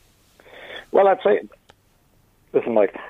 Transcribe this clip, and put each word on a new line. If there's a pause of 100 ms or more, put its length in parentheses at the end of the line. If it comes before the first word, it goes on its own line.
(920)
Well,
I'd
say, (1120)
listen,
Mike, (140)